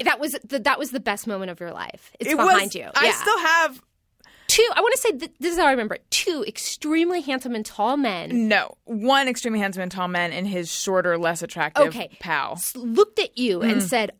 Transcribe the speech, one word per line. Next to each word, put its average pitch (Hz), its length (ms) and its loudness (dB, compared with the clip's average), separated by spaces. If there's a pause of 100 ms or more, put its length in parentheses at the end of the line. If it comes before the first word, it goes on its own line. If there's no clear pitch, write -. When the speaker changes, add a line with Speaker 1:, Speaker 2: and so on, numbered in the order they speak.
Speaker 1:
That 269 160 2
was 294 140 -4 (100)
the, 254 160 -4
that 269 180 2
was 285 140 -6
the 254 80 -2
best 202 260 -4
moment 190 260 -6
of 175 100 -12
your 170 100 -10
life. - 480 -12
It's 254 100 -4
Speaker 2:
It 311 60 2
Speaker 1:
behind 370 300 6
Speaker 2:
was, - 100 -6
Speaker 1:
you. - 180 -12
Speaker 2:
I 285 120 4
Speaker 1:
Yeah. - 80 4
Speaker 2:
still - 260 0
have 320 420 2 (680)
Speaker 1:
Two, 453 280 6
I - 60 2
wanna 403 160 2
say, 440 160 0
th-, 285 260 -8
this 339 140 -2
is 339 40 -2
how 349 80 4
I 277 60 6
remember 233 240 -2
it. - 160 -16
Two 311 340 0
extremely 330 760 -2
handsome 262 340 -4
and 214 100 -4
tall 233 300 0
men. 226 540 0
Speaker 2:
No. - 340 2
One 254 460 2
extremely 226 320 -2
handsome 190 220 -2
and 180 60 -4
tall 185 200 -4
man 175 240 -2
and 185 120 -4
his 180 240 -4
shorter, 180 480 0
less 170 240 0
attractive 165 460 0
Speaker 1:
Okay. 165 220 -6 (100)
Speaker 2:
pal. 147 380 -4
Speaker 1:
S-, - 180 -6
looked 247 420 2
at - 200 -2
you 220 240 0
and 226 200 2
Speaker 2:
Mm. 185 60 -2
Speaker 1:
said, 220 320 0